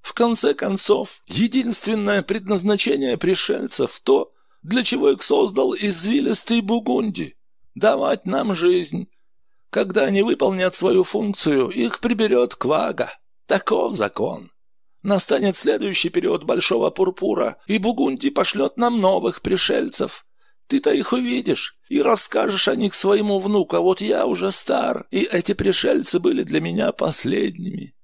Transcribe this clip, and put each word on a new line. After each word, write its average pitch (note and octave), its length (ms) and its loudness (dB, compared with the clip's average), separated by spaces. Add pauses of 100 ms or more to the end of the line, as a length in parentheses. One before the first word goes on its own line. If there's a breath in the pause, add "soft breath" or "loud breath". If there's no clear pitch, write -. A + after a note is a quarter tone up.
В - 140 -8
конце A#3 400 2
концов, - 720 0
единственное A3 960 0
предназначение F#3+ 920 0
пришельцев - 840 0
то, - 320 2 (300)
для A3+ 200 -2
чего B3+ 280 2
их - 120 0
создал - 520 2
извилистый A3+ 880 0
Бугунди. A3+ 760 -2 (380)
Давать F3+ 520 0
нам G3+ 280 -2
жизнь. F3+ 540 0 (680)
Когда G3 300 0
они G3 180 2
выполнят F#3 520 0
свою F#3 300 4
функцию, E3 640 0
их A#2+ 320 -2
приберёт G3+ 540 0
Квага. - 560 -2 (360)
Таков G3+ 480 0
закон. - 560 -4 (520)
Настанет G3 540 0
следующий G#3 520 0
период - 360 -2
Большого - 460 0
Пурпура, F#3 680 -2 (100)
и G#3+ 120 0
Бугунди C4 520 -2
пошлёт C4+ 480 -2
нам A#3+ 220 0
новых F#3 420 0
пришельцев. - 840 0 (420)
Ты-то C#4 240 2
их - 200 0
увидишь B3 640 -2 (120)
и C#4+ 120 0
расскажешь G#3+ 680 2
о F3+ 80 0
них G3+ 180 -2
своему G3+ 460 2
внуку, G3 340 0
а E3+ 60 2
вот F#3 200 2
я G3+ 260 0
уже F#3+ 260 -2
стар, - 580 -2
и F#3+ 140 0
эти F#3+ 300 0
пришельцы - 680 2
были - 240 0
для D#3 160 -2
меня E3+ 320 -2
последними. E3+ 1120 -2